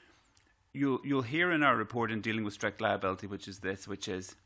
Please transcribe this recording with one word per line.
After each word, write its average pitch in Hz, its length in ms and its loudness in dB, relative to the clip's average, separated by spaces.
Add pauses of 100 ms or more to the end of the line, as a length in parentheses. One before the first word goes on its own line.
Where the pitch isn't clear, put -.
(720)
You'll, 135 300 2
you'll 143 180 0
hear 160 300 2
in 151 120 4
our 131 120 8
report 113 360 0
in 107 100 -2
dealing 110 240 0
with 101 80 -2
strict - 260 -4
liability, 98 480 0
which 95 200 -10
is 98 120 -12
this, 98 300 -6
which 101 180 -8
is 92 280 -6 (100)